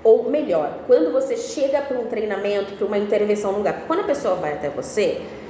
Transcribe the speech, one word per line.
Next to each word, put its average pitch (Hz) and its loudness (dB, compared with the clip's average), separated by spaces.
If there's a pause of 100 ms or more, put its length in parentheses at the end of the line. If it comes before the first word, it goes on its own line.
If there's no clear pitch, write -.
ou 240 8
melhor, 208 0
quando 240 6
você 254 0
chega 277 -2
pra 254 -4
um 226 -4
treinamento, 202 -4
pra 202 -2
uma 208 -2
intervenção 208 0
num 202 -2
lugar. 185 0
Porque - -10
quando 339 0
a - -4
pessoa 226 0
vai 151 -2
até 143 -4
você, 156 -2 (280)